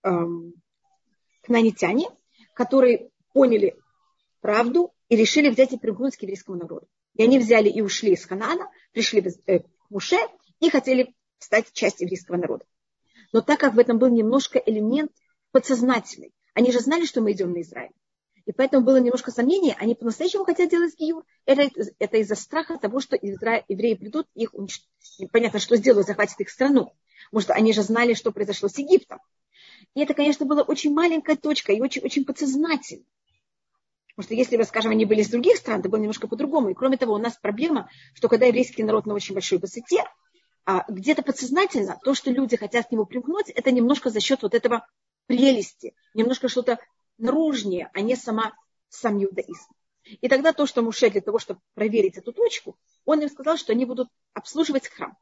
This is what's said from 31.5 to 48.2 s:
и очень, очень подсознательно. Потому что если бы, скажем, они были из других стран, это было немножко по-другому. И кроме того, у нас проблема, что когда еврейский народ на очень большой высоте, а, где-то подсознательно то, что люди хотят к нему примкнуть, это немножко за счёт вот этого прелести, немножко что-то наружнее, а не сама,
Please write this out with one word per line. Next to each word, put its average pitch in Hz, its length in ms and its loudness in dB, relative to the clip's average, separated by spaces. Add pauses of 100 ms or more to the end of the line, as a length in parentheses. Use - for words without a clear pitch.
и 220 80 0
очень, 262 220 -4
очень 269 200 -2
подсознательно. 294 800 -4 (1120)
Потому 190 100 -12
что 220 100 -8
если 247 220 0
бы, 226 80 2
скажем, 226 260 -2
они 220 140 2
были 214 160 4
из 214 80 -2
других 269 280 2
стран, 220 220 -4
это 185 100 -6
было 214 100 0
немножко 214 280 -6
по-другому. 269 420 -2
И 185 60 -4
кроме 262 220 0
того, 226 180 -2
у - 20 -4
нас 233 240 -6
проблема, 240 480 -4 (240)
что - 160 -2
когда 240 160 4
еврейский 247 380 2
народ 214 240 0
на 208 80 -4
очень 196 180 -8
большой 185 240 -2
высоте, 233 460 -2 (640)
а, 185 220 -2
где-то 240 360 -2
подсознательно 269 800 -2
то, 269 100 0
что - 160 -4
люди 247 280 0
хотят 226 320 -4
к - 20 -6
нему 220 160 -2
примкнуть, 311 420 -6
это 254 220 -2
немножко 247 400 0
за 214 80 -4
счёт 262 240 -2
вот 202 100 -2
этого 233 340 -2 (380)
прелести, 247 720 0 (180)
немножко 240 340 -2
что-то 240 300 -2 (400)
наружнее, 226 760 -2
а 196 80 -6
не 240 160 -2
сама, 220 360 -6 (360)